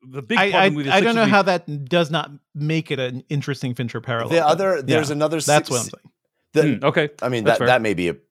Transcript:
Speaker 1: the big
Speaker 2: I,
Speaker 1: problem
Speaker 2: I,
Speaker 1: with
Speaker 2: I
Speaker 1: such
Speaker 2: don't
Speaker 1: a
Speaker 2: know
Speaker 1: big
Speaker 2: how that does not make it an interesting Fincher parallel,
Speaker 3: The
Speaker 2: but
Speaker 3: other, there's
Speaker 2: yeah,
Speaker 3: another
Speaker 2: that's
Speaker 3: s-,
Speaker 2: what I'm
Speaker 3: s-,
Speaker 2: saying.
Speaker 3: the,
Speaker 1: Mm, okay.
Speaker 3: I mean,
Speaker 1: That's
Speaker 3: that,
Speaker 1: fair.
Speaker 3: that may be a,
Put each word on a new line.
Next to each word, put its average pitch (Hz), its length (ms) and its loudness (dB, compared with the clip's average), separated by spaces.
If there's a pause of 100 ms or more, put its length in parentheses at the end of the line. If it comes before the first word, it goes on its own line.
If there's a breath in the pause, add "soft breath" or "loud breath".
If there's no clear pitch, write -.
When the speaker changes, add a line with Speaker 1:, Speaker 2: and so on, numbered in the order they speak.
Speaker 1:
the 131 140 -12
big 165 160 -2
Speaker 2:
I, 196 140 2
Speaker 1:
problem 190 220 4
Speaker 2:
I, 147 40 -4
Speaker 1:
with 139 100 -4
Speaker 2:
I 139 100 -2
Speaker 1:
such 196 60 4
Speaker 2:
don't 233 80 2
Speaker 1:
a 226 40 -2
Speaker 2:
know 226 100 2
Speaker 1:
big 190 60 2
Speaker 2:
how 202 100 4
that 170 480 -2
does 170 220 0
not 151 200 -4 (220)
make 156 380 -2
it 135 80 -2
an 127 280 -6
interesting 139 460 -4
Fincher 120 280 -6
parallel, 117 280 -4
Speaker 3:
The 165 100 0
Speaker 2:
but 156 80 2
Speaker 3:
other, 175 360 2
there's 156 260 0
Speaker 2:
yeah, 147 60 -4
Speaker 3:
another 156 260 0
Speaker 2:
that's 139 80 -2
Speaker 3:
s-, 147 220 2
Speaker 2:
what 127 60 0
I'm 117 100 0
Speaker 3:
s-, 98 40 -14
Speaker 2:
saying. - 200 -20 (680)
Speaker 3:
the, 131 60 -4
Speaker 1:
Mm, - 40 4
okay. 151 200 0 (120)
Speaker 3:
I 120 80 -2
mean, 117 140 -2
Speaker 1:
That's 113 120 4
Speaker 3:
that, 123 100 0
Speaker 1:
fair. - 20 4
Speaker 3:
that 123 140 4
may 104 140 0
be 85 140 0
a, 80 60 -4 (160)